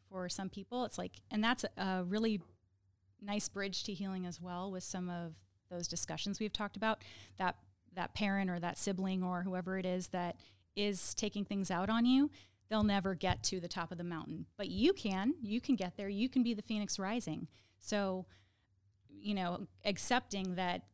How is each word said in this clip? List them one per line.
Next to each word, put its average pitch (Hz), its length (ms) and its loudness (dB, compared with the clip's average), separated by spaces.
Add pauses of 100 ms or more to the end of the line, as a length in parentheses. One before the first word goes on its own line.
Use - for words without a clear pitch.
for 185 200 -6
some 190 220 -4
people. 240 340 -4
It's - 140 -4
like, 180 140 -6 (180)
and 214 120 0
that's 240 220 2 (120)
a 190 280 0
really 214 360 0 (800)
nice 202 280 -2
bridge 196 360 -4
to 214 80 -4
healing 190 340 -4
as 175 140 -8
well 180 300 -6
with 185 140 -6
some 180 240 -4
of 170 240 -6 (380)
those 175 180 -4
discussions 170 500 -4
we've 214 140 -2
talked 208 240 -2
about, 220 260 0 (360)
that, 190 180 0 (380)
that 175 200 -6
parent 196 360 2
or 175 100 -2
that 175 180 -2
sibling 190 460 0
or 180 180 0
whoever 185 360 -2
it 185 80 -2
is 180 220 0
that 175 280 -2 (400)
is 202 380 2
taking 202 300 -2
things 196 260 -2
out 185 180 2
on 233 160 4
you, 262 260 8 (380)
they'll 214 140 4
never 196 320 4
get 180 300 0
to 185 160 0
the 170 80 -6
top 170 240 -4
of 170 60 -6
the 175 60 -6
mountain. 165 420 -6 (100)
But 202 140 -6
you 226 220 6
can, 208 480 2
you 220 200 0
can 254 160 4
get 180 200 -4
there. 202 120 -4
You 202 200 2
can 254 140 4
be 233 120 4
the 208 80 -4
phoenix 208 360 -2
rising. 208 480 -2 (320)
So, 190 460 0 (840)
you 208 240 -2
know, 180 320 0 (180)
accepting 196 720 2
that 180 260 0 (120)